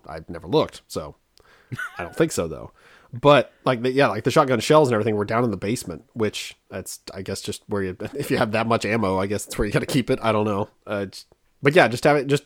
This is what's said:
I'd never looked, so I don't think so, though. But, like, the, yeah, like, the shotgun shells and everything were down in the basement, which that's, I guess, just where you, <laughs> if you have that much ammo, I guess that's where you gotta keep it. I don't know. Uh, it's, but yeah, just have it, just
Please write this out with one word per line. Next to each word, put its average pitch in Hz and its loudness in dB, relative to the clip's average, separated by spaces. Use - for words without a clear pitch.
I'd 80 -14
never 82 -14
looked, 131 -2
so - -10
I 90 -6
don't 85 -12
think 160 2
so, 87 -4
though. 67 -12
But, 143 4
like, 123 0
the, 127 0
yeah, 131 4
like, 107 -4
the 139 0
shotgun 131 4
shells 151 6
and 120 2
everything 107 2
were 104 0
down 113 0
in 120 0
the 98 -4
basement, 98 -6
which - -4
that's, - -12
I 98 -10
guess, 98 -8
just - -8
where 101 -4
you, 92 -4
<laughs> - -10
if 143 -6
you 131 0
have 113 0
that 110 0
much 113 2
ammo, 101 0
I 98 0
guess 101 -4
that's - -10
where 110 0
you 101 -6
gotta 127 0
keep 135 0
it. 127 0
I 113 2
don't 107 2
know. 104 -2
Uh, 101 -4
it's, - -18
but 147 4
yeah, 151 8
just 113 -2
have 147 6
it, 131 -4
just 143 0